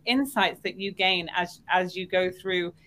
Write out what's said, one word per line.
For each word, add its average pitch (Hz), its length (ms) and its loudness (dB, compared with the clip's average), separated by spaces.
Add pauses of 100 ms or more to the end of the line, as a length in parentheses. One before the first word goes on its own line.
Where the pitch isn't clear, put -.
insights 240 580 2
that 185 160 -6
you 196 140 -4
gain 185 440 2
as, 175 320 -2
as 180 280 2
you 185 100 -6
go 185 240 2
through 180 440 -4 (120)